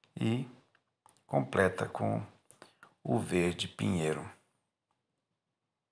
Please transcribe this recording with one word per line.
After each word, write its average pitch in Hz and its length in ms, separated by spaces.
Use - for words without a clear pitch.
e 120 300
completa 107 600
com 107 380
o 123 160
verde 87 500
pinheiro. 78 580